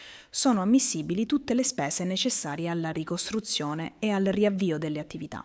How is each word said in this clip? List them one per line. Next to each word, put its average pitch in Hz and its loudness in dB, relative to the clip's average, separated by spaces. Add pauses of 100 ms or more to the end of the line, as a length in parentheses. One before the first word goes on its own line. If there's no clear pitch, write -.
(280)
Sono 233 4
ammissibili 190 2
tutte 269 0
le 254 2
spese 151 -2
necessarie 170 -2
alla 165 -2
ricostruzione 160 -2
e 214 0
al 196 2
riavvio 196 2
delle 151 -4
attività, 151 -10